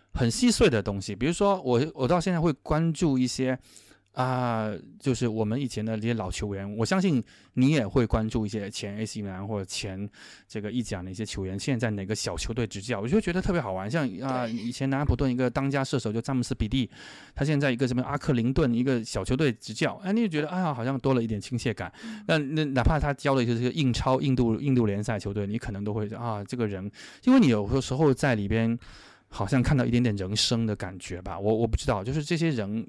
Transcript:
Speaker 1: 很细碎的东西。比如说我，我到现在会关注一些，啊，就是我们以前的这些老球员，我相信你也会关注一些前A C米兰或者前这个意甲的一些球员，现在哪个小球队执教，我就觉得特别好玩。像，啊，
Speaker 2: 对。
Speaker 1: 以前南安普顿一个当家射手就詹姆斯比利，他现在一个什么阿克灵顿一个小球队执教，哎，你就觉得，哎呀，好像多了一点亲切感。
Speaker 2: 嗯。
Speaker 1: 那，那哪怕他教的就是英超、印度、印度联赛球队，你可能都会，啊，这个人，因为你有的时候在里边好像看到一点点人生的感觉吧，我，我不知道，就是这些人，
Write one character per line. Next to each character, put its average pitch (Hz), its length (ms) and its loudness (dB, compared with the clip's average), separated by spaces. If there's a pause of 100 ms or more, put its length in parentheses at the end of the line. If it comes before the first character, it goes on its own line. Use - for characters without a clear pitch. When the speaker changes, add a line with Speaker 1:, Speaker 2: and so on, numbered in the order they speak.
(140)
Speaker 1:
很 117 180 2
细 247 180 4
碎 226 200 6
的 110 120 2
东 98 180 -4
西。 101 140 -8
比 104 120 -4
如 170 80 2
说 196 280 2
我， 127 320 2
我 131 140 -2
到 170 140 4
现 185 100 0
在 170 80 2
会 160 140 2
关 160 400 0
注 143 240 2
一 127 100 2
些， 127 300 0 (560)
啊， 123 560 0 (300)
就 131 160 0
是 123 100 -2
我 110 200 0
们 113 140 -2
以 143 60 -4
前 110 200 -6
的 113 100 -2
这 104 60 -4
些 117 120 0
老 95 160 -4
球 101 240 -6
员， 98 220 -8
我 113 100 0
相 190 160 2
信 160 220 2 (300)
你 127 180 6
也 127 160 2
会 117 180 4
关 110 220 2
注 110 180 -2
一 101 40 -4
些 101 200 -6
前 104 280 -8
A 110 80 -4
C 107 160 -8
米 101 80 -6
兰 95 180 -8
或 110 100 -4
者 98 60 -4
前 98 460 -8 (400)
这 110 100 -8
个 104 100 -6
意 120 140 -2
甲 95 180 -6
的 92 80 -10
一 95 40 -10
些 107 120 -6
球 95 200 -6
员， 95 120 -4
现 127 220 -2
在 117 120 0
哪 98 140 -4
个 107 80 -2
小 98 220 -4
球 - 180 -4
队 113 140 -2
执 101 140 -8
教， 107 180 -4
我 110 80 -4
就 202 140 2
觉 175 100 -4
得 180 100 -2
特 180 120 0
别 175 80 0
好 104 100 -4
玩。 95 180 -4
像， 151 140 0 (180)
啊， 127 240 -2
Speaker 2:
对。 113 60 -4
Speaker 1:
以 117 180 -4
前 135 200 -4
南 135 100 0
安 147 60 -2
普 131 100 2
顿 131 160 0
一 120 40 0
个 127 140 2
当 135 220 -2
家 139 100 0
射 135 160 -2
手 113 140 -2
就 113 80 -2
詹 135 160 -2
姆 123 80 0
斯 - 100 -4
比 110 140 -2
利， 127 220 0 (440)
他 143 120 0
现 147 140 2
在 139 120 2
一 120 60 0
个 131 100 2
什 123 80 0
么 127 80 0
阿 139 140 -4
克 131 160 0
灵 120 180 2
顿 127 220 2
一 120 100 2
个 127 180 2
小 107 220 -4
球 123 100 0
队 143 200 2
执 - 200 -10
教， 131 200 -2 (100)
哎， 190 80 -2
你 233 120 2
就 220 40 0
觉 156 140 -2
得， 151 80 -2
哎 180 100 -4
呀， 165 140 0
好 120 100 -4
像 131 160 -2
多 135 140 2
了 120 100 2
一 - 20 -2
点 110 140 -2
亲 120 180 -6
切 113 160 -2
感。 87 160 -8 (140)
Speaker 2:
嗯。 220 240 -12
Speaker 1:
那， 160 100 2
那 151 280 0
哪 131 180 0
怕 151 160 4
他 143 140 0
教 139 200 0
的 127 120 4
就 120 100 2
是 120 160 0
英 131 220 2
超、 131 260 2
印 135 160 2
度、 117 240 2
印 139 160 2
度 120 100 4
联 101 160 0
赛 110 160 -2
球 101 160 -4
队， 101 140 -2
你 104 100 -4
可 - 140 -6
能 98 140 -6
都 107 80 -2
会， 107 160 -2
啊， 110 340 -6
这 123 140 -8
个 113 100 0
人， 98 240 -6 (320)
因 254 100 6
为 269 60 10
你 185 80 8
有 104 220 4
的 135 120 2
时 - 120 -2
候 139 200 6
在 127 220 2
里 104 100 0
边 113 320 2 (520)
好 104 180 -4
像 131 160 4
看 151 120 4
到 123 100 4
一 117 40 0
点 120 140 4
点 113 140 2
人 95 180 -4
生 113 300 0
的 107 100 0
感 95 240 -8
觉 90 220 -10
吧， 95 180 -8
我， 107 160 2
我 117 100 2
不 113 120 0
知 - 80 -4
道， 104 180 0
就 123 80 -4
是 151 100 -2
这 170 140 -2
些 165 140 2
人， 110 400 -2